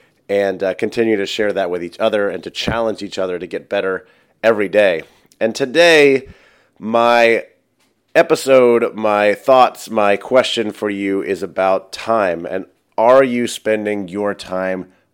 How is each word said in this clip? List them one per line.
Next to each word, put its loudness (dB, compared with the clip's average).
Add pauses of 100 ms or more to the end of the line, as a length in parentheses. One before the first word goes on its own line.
(280)
and, -2
uh, -2
continue -2
to -4
share -4
that -4
with -6
each -12
other 0
and -8
to -14
challenge -6
each -14
other -4
to -10
get -12
better -4 (360)
every 0
day. 2 (360)
And -2
today, 4 (500)
my 2 (680)
episode, 4
my 2
thoughts, 2
my 2
question 0
for -6
you -4
is -6
about -2
time. -2
And -10 (320)
are 6
you -2
spending -4
your -4
time -6 (220)